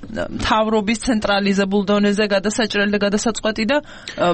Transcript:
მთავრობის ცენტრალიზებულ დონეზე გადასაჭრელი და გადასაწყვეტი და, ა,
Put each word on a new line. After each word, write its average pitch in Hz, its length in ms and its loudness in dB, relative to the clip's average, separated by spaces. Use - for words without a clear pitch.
მთავრობის 220 720 0
ცენტრალიზებულ 202 840 0
დონეზე 208 440 2
გადასაჭრელი 202 640 0
და 208 100 0
გადასაწყვეტი 214 640 0
და, 277 100 2
ა, - 220 0